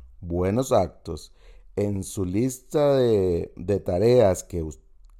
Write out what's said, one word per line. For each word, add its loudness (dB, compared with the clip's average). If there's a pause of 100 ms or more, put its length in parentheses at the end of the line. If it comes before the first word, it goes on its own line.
(200)
buenos -2
actos, -2 (440)
en -2
su -6
lista -2
de, 0
de -4
tareas 2
que -8
us-, -12 (400)